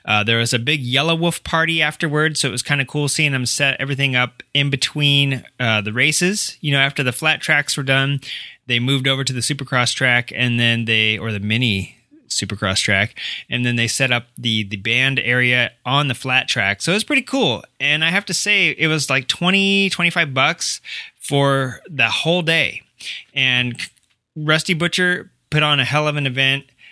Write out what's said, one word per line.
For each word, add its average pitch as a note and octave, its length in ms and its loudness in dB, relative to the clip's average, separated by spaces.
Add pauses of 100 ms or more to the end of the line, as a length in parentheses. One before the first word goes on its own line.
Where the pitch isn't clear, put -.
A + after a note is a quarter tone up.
Uh, G#2 180 2
there A#2 140 2
was A#2 160 0
a A#2+ 60 0
big C#3+ 220 -2
Yellow C#3 340 0
Wolf E3 280 0
party E3 380 0
afterwards, D3+ 580 0
so C#3 100 0
it - 20 -2
was A#2+ 100 -4
kinda C#3 240 -2
cool D3 220 -2
seeing D3 240 0
them B2+ 160 0
set C#3 340 0
everything C#3 340 0
up B2 280 -2 (100)
in C#3+ 160 2
between, C#3 760 0 (160)
uh, A2+ 220 2
the G#2+ 120 -6
races. D3+ 680 0
You D3 120 0
know, C#3+ 60 4
after C#3 220 0
the B2+ 120 0
flat D#3 280 0
tracks D3 340 0
were D3 60 -2
done, C3+ 400 0 (460)
they A#2+ 120 2
moved C3 280 0
over C3+ 160 0
to C3 100 -4
the B2+ 60 -4
Supercross B2+ 560 -2
track, A#2+ 400 2
and A#2+ 240 0
then A#2 260 2
they, A2 320 2
or A2 140 -4
the G#2 80 -4
mini G#2+ 580 0 (300)
Supercross G2 520 -2
track, G2+ 400 0 (300)
and B2 160 -2
then A#2+ 100 0
they A#2 120 0
set C3 220 0
up A#2+ 180 -2 (100)
the, A2+ 260 -2
the G2+ 140 -8
band B2 420 0
area B2 540 2 (120)
on C#3 220 0
the B2 80 -2
flat B2+ 320 -2
track. G2+ 340 0
So E3 100 0
it F#3+ 40 2
was A3 80 0
pretty C#4 200 0
cool. F3+ 380 0 (160)
And D3+ 280 0
I E3 40 0
have F#3+ 180 0
to F#3 60 -4
say, G3+ 360 2
it - 180 0
was D#3 220 0
like C3+ 180 0
twenty, G3 600 2
twenty-five E3+ 440 0
bucks C#3+ 460 0 (400)
for C3+ 680 0
the B2 180 0
whole E3+ 340 0
day. D#3+ 420 0 (500)
And B2 440 0 (560)
Rusty D#3 400 0
Butcher F3+ 560 0 (200)
put D3+ 120 2
on D3 200 2
a B2 40 0
hell D3 220 0
of D3 80 0
an C#3+ 100 0
event, C3+ 380 0 (280)